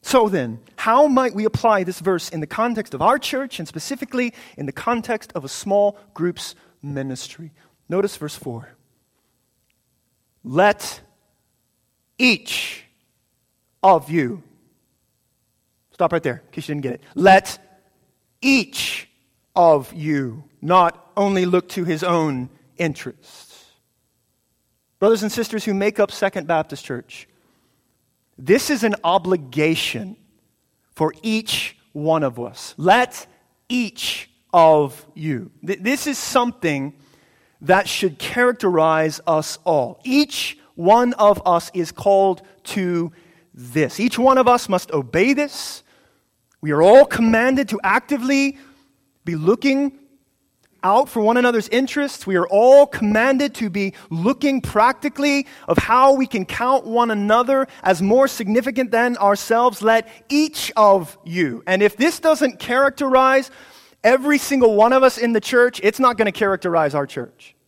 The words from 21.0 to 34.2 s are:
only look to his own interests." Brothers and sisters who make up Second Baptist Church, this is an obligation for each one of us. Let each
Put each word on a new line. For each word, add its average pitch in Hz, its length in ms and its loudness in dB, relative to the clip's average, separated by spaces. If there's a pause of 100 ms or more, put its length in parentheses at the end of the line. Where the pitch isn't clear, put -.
only 196 300 0
look 180 240 -2
to 190 140 -8
his 160 200 -4
own 156 440 -2 (280)
interests." - 960 -12 (1300)
Brothers 208 240 2
and 214 80 -4
sisters 220 320 -6
who 208 100 -2
make 202 240 -2
up 202 140 0
Second 190 340 -6
Baptist 156 380 -4
Church, - 440 -14 (1120)
this 165 300 0
is 240 160 -2
an 208 180 0
obligation 160 1120 -2 (800)
for 156 300 -4
each - 560 -6 (160)
one 156 280 -2
of 123 160 -4
us. - 380 -14
Let 214 500 0 (400)
each - 600 -8 (240)